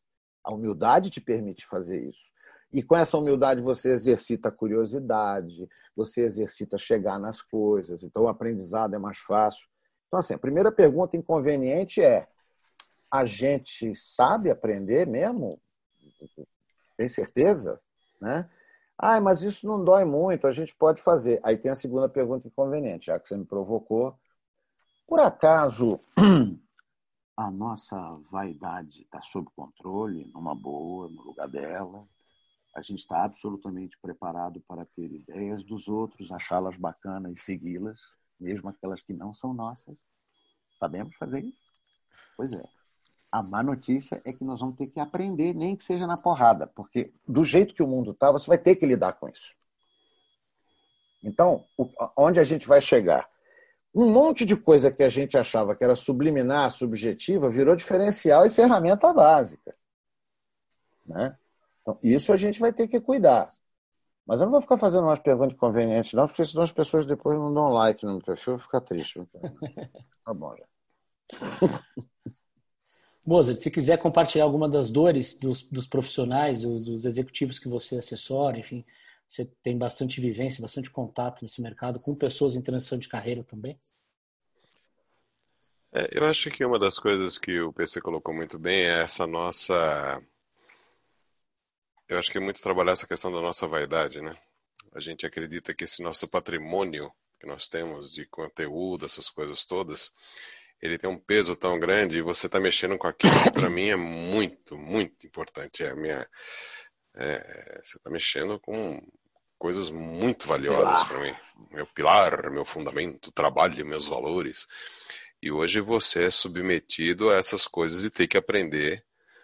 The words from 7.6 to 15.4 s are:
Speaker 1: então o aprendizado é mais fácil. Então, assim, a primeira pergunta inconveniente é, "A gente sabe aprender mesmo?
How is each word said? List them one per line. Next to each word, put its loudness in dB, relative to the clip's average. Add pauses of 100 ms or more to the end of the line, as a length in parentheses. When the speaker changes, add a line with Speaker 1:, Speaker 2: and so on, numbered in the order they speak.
Speaker 1:
então -2
o 4
aprendizado -4
é -6
mais -10
fácil. 0 (400)
Então, -2
assim, -4
a -8
primeira 2
pergunta 4
inconveniente 0
é, 6 (840)
"A 2
gente -4
sabe 2
aprender 0
mesmo? -4 (1400)